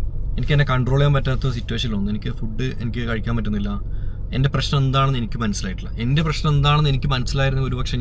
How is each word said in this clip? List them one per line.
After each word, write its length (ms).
എനിക്ക് 200
എന്നെ 140
കൺട്രോൾ 280
ചെയ്യാൻ 180
പറ്റാത്ത 420
സിറ്റുവേഷനിൽ 380
വന്നു. 180
എനിക്ക് 240
ഫുഡ് 280
എനിക്ക് 280
കഴിക്കാൻ 280
പറ്റുന്നില്ല. 320
എൻ്റെ 180
പ്രശ്നം 300
എന്താണെന്ന് 380
എനിക്ക് 220
മനസ്സിലായിട്ടില്ല. 460
എൻ്റെ 220
പ്രശ്നം 300
എന്താണെന്ന് 380
എനിക്ക് 200
മനസ്സിലായിരുന്നെങ്കിൽ 580
ഒരുപക്ഷെ 280